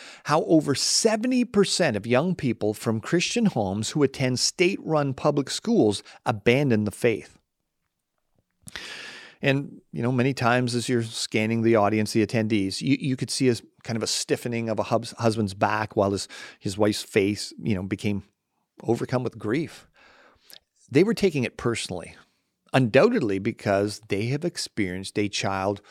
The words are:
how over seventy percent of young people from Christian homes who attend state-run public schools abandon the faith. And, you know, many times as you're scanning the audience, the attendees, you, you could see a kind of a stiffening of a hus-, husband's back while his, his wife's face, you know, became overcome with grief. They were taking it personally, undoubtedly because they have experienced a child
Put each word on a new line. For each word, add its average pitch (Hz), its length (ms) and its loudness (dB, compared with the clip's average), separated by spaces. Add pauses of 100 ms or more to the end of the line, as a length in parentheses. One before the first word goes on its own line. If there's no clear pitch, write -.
(240)
how 151 220 0
over 151 280 4
seventy 226 720 0
percent 185 500 2
of 101 120 -4
young 147 260 2
people 110 400 -2
from 110 260 -2
Christian 190 460 0
homes 104 460 0
who 151 100 0
attend 127 380 0
state-run 156 760 0
public 143 380 0
schools 131 500 2 (240)
abandon 120 600 2
the 98 60 -2
faith. - 460 -2 (2000)
And, 139 420 -2 (100)
you 151 100 -6
know, 120 100 0
many 131 220 2
times 123 400 2
as 120 160 -2
you're 117 140 2
scanning 113 580 -2
the 113 140 4
audience, 104 380 2
the 110 120 4
attendees, 107 560 -2
you, 139 180 0
you 127 160 -4
could 127 140 -6
see 135 200 0
a 117 60 2 (280)
kind 117 140 -6
of 107 40 -4
a 101 60 -2
stiffening 117 600 -4
of 107 120 -2
a 101 40 -2
hus-, 117 360 -2
husband's 107 340 0
back 107 420 -2
while 98 140 4
his, 98 180 -2 (300)
his 98 180 -6
wife's 104 280 2
face, 104 580 -4
you 113 140 0
know, 92 80 -4
became 101 400 -4 (580)
overcome 123 420 -2
with 113 140 -8
grief. 113 480 -6 (1080)
They 147 120 6
were 220 120 2
taking 147 280 0
it - 140 -6
personally, - 580 -6 (560)
undoubtedly 131 680 4
because 104 680 0
they 104 200 -2
have 147 180 -4
experienced 95 720 -6
a 104 100 0
child 101 640 -4